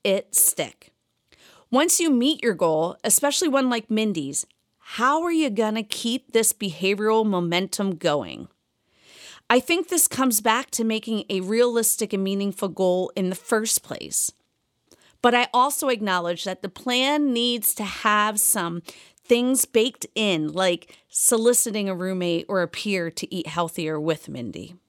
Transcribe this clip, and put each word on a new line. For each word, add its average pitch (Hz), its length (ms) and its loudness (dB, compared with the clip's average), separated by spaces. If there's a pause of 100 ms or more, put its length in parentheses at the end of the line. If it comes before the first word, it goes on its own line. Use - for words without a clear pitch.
it 196 320 0
stick. - 520 0 (840)
Once 330 300 4
you 330 100 2
meet 262 320 2
your 233 120 0
goal, 165 500 0
especially 285 420 0
one 269 240 2
like 226 200 -4
Mindy's, 190 540 -2 (340)
how 277 440 0
are 349 80 -2
you 320 200 2
gonna 214 340 0
keep - 480 -6
this 226 200 4
behavioral 208 720 0
momentum 185 680 -2
going? 104 540 -2 (1000)
I 247 120 4
think 339 280 0
this 349 200 0
comes 247 320 0
back 226 320 0
to - 100 -2
making 220 460 -2
a 190 140 -2
realistic 226 720 0
and 196 120 0
meaningful 196 460 -2
goal 185 440 0
in 185 160 -2
the 190 60 -4
first - 480 -2
place. - 480 -6 (880)
But 240 120 6
I 240 200 2
also 269 340 2
acknowledge 185 560 -2
that 185 180 -6
the 196 60 -6
plan 262 640 0
needs 240 420 0
to 214 100 -8
have 208 560 0
some 170 420 -2 (400)
things 247 420 2
baked 220 420 0 (100)
in, 170 360 0
like 180 440 -2 (120)
soliciting 226 800 2
a 190 60 -2
roommate 180 540 -2
or 190 140 0
a 170 60 -2
peer 175 440 -4
to - 200 -8
eat 180 140 -6
healthier 156 540 -4
with 151 280 -4
Mindy. 143 460 -12 (140)